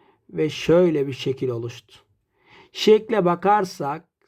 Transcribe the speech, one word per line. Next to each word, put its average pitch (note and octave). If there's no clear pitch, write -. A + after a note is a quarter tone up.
ve D#3
şöyle D#3
bir C#3
şekil C3
oluştu. A#2
Şekle G#3+
bakarsak F3